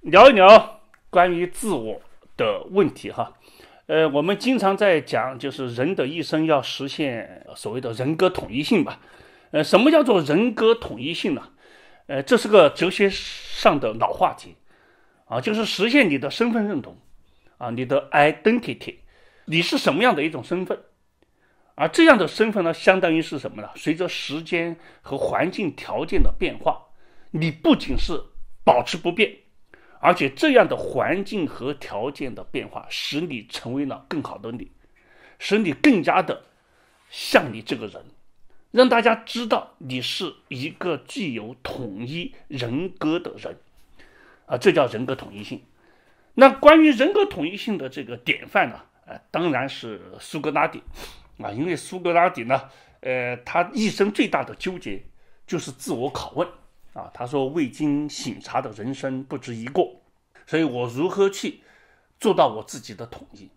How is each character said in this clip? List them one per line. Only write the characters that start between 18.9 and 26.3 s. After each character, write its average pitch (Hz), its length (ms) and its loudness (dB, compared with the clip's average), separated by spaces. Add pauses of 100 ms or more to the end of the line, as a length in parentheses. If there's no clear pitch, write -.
你 160 160 0
是 175 160 -2
什 156 180 0
么 180 80 2
样 240 120 4
的 143 80 -2
一 160 80 -2
种 139 120 -10
身 180 220 -4
份？ - 160 -6 (920)
而 160 140 -2
这 330 160 4
样 302 120 8
的 185 100 0
身 220 260 0
份 190 120 -2
呢， 165 80 0
相 190 280 4
当 175 120 0
于 160 80 2
是 156 180 -6
什 - 120 -10
么 104 100 -16
呢？ 104 140 -14
随 156 200 -2
着 170 140 -4
时 151 340 -8
间 165 360 -4 (240)
和 - 160 -10
环 139 320 -2
境 180 240 -4
条 117 320 -8
件 185 160 4
的 - 160 10